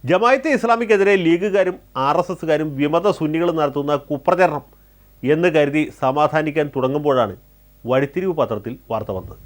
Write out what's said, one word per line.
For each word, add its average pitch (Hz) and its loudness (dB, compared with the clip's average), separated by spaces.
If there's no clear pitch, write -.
ജമായത്തെ 240 2
ഇസ്ലാമിക്കെതിരെ 214 2
ലീഗുകാരും 185 2
ആർ 151 2
എസ് 180 -4
എസുകാരും 156 -2
വിമത 160 0
സുന്നികളും 165 -2
നടത്തുന്ന 143 -2
കുപ്രചരണം 151 0
എന്ന് 156 2
കരുതി 147 2
സമാധാനിക്കാൻ 151 0
തുടങ്ങുമ്പോഴാണ് 131 0
വഴിത്തിരിവ് 143 -2
പത്രത്തിൽ 113 -4
വാർത്ത 107 -6
വന്നത്. - -14